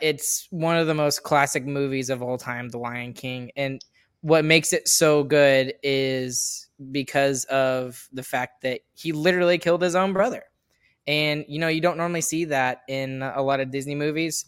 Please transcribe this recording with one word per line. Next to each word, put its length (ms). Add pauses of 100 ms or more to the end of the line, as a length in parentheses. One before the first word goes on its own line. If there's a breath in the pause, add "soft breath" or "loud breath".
it's 500
one 260
of 100
the 60
most 300
classic 420
movies 440
of 140
all 140
time, 320
The 80
Lion 360
King. 440
And 240 (400)
what 240
makes 280
it 140
so 360
good 500 (100)
is 840 (220)
because 540
of 680
the 100
fact 400
that 180 (120)
he 180
literally 460
killed 240
his 140
own 180
brother. 300 (640)
And, 400
you 120
know, 80
you 140
don't 160
normally 240
see 240
that 420
in 340
a 200
lot 180
of 100
Disney 260
movies, 520